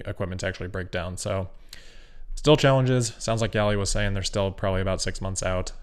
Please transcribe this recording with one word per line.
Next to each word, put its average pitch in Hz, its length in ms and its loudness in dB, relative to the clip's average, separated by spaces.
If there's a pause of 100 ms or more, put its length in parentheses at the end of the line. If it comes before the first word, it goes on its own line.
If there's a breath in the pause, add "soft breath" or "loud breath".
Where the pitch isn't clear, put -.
equipment 92 320 -6
to 95 80 -2
actually 92 200 -6
break 92 220 -8
down. 90 260 -6
So 95 320 -2 (840 loud breath)
still 147 220 6
challenges. 127 640 4
Sounds 110 220 0
like 113 120 0
Gally 104 240 4
was 98 140 0
saying 104 240 2
they're 95 100 -2
still 98 260 0
probably 95 300 0
about 95 200 0
six - 200 -4
months 92 240 -4
out. 92 260 0 (120)